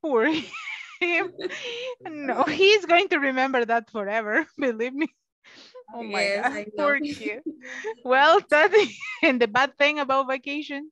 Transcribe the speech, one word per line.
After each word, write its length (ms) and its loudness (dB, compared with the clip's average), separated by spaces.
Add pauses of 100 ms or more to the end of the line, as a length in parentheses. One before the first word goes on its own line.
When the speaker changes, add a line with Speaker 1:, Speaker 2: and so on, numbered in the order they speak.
Speaker 1:
poor 240 2 (400)
<laughs> 360 -12
him. 320 -2 (760)
No, 360 -2
he's 420 4
going 240 4
to 80 2
remember 480 0
that 240 -2
forever, 600 -2
<laughs> 60 -20
believe 360 -2
me. 180 -2 (800)
Oh 100 -10
my 200 -4
Speaker 2:
Yes, 200 -2
Speaker 1:
God, 140 -2
Speaker 2:
I 180 -10
Speaker 1:
poor 260 0
Speaker 2:
know. 140 -6
<laughs> 60 -14
Speaker 1:
kid. 220 -8 (600)
Well, 380 6
Tati, 560 4 (120)
<laughs> 140 -6
and 160 4
the 100 4
bad 280 2
thing 220 2
about 280 0
vacation? 640 -6